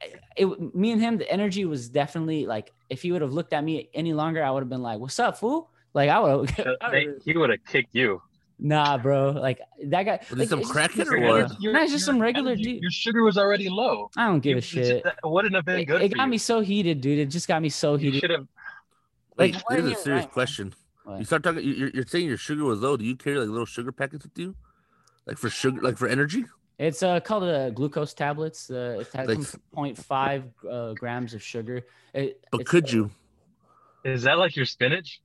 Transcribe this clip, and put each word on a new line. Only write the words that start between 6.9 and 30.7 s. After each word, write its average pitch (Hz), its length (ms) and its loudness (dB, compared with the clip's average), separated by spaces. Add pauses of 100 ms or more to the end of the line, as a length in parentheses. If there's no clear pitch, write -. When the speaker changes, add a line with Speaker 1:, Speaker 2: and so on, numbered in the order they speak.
Speaker 2:
they, 143 160 2
Speaker 1:
would've 143 180 -8
Speaker 2:
he 156 120 0
would 156 140 4
have 104 160 -2
kicked - 280 -2
you. 110 280 2 (360)
Speaker 1:
Nah, 147 380 2
bro. 135 360 2
Like, 135 280 -2 (240)
that 175 200 0
guy, 196 160 0
Speaker 3:
Was - 100 -20
he - 60 -8
Speaker 1:
like, 131 120 2
Speaker 3:
some 151 120 0
Speaker 1:
it's 117 120 -4
just 147 60 0
Speaker 3:
crackhead 151 300 2
or - 100 0
Speaker 1:
your 117 100 4
Speaker 3:
what? 110 120 8
Speaker 1:
energy. - 200 0
Speaker 2:
Your, 214 140 -2
Speaker 1:
Nah, 311 80 6
it's 311 100 2
just 294 140 0
Speaker 2:
your 285 80 2
Speaker 1:
some 247 80 4
regular 254 300 2
Speaker 2:
energy, 220 220 -2
Speaker 1:
dude. - 80 -8
Speaker 2:
your 180 80 -4
sugar 226 320 2
was 208 140 6
already 202 320 4
low. 185 480 0
Speaker 1:
I 233 120 2
don't 170 120 4
give 135 120 2
Speaker 2:
You, 131 40 2
Speaker 1:
a - 20 2
Speaker 2:
it - 40 0
just, 123 280 0
Speaker 1:
shit. 123 140 2
Speaker 2:
that 175 200 -2
wouldn't 190 300 2
have 185 120 2
been - 140 0
Speaker 1:
It, 175 40 -2
Speaker 2:
good 156 160 2
Speaker 1:
it 196 120 4
Speaker 2:
for 233 40 -4
Speaker 1:
got 254 80 2
Speaker 2:
you. 262 60 2
Speaker 1:
me 233 80 2
so 233 220 2
heated, 190 420 2
dude. 143 160 2
It 147 80 2
just 160 220 -4
got 165 120 2
me 160 80 0
so 147 280 0
Speaker 2:
You - 20 4 (140)
Speaker 1:
heated. 139 80 0
Speaker 2:
should 170 100 0
have 147 160 -2 (920)
Speaker 3:
Wait, 180 180 4
Speaker 1:
Like, 185 140 -8
Speaker 3:
this - 100 2
is - 60 2
a - 100 0
Speaker 1:
what? - 100 -4
Speaker 3:
serious 139 220 0
question. 107 480 -4 (300)
Speaker 1:
What? 101 140 -12
Speaker 3:
You 101 80 -6
start 160 160 0
talking, 165 220 -2
you, 139 100 0
you're, 135 160 -4
you're 127 160 -4
saying 175 200 -2
your 123 120 -2
sugar 151 260 -4
was 113 160 0
low. 135 160 0
Do 107 80 -4
you 120 120 -2
carry, 143 220 -4
like, 113 100 -2
little 113 180 -4
sugar 120 260 -8
packets 139 320 -8
with - 140 -20
you? 185 180 -10 (680)
Like, 110 120 -10
for 117 120 -2
sugar, 131 320 0
like, 120 160 0
for 120 100 0
energy? 147 380 0 (320)
Speaker 1:
It's, 156 240 -2
uh, 180 180 2
called, 208 240 -2
uh, 139 260 0
glucose 143 440 -4
tablets. 151 560 -6
Uh, 123 300 -6
it 120 140 -10
has 131 140 -6
Speaker 3:
Like 113 140 0
Speaker 1:
some - 180 -12 (120)
point 143 260 -6
five, 139 460 -2 (260)